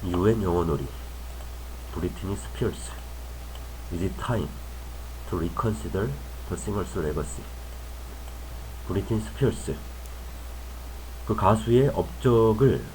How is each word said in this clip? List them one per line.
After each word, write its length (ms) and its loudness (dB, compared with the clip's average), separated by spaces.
유엔 380 4
영어놀이. 440 4
브리트니 440 -2
스피어스. 540 -2
Is 100 -2
it 140 0
time 320 0
to 100 0
reconsider 720 0
the 80 -2
singer's 400 -2
legacy? 480 -2
브리트니 320 2
스피어스. 560 0
그 100 2
가수의 540 8
업적을 960 6